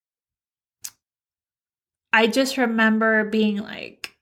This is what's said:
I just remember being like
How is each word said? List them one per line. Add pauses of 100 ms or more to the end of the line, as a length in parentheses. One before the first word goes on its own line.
(2000)
I
just
remember
being
like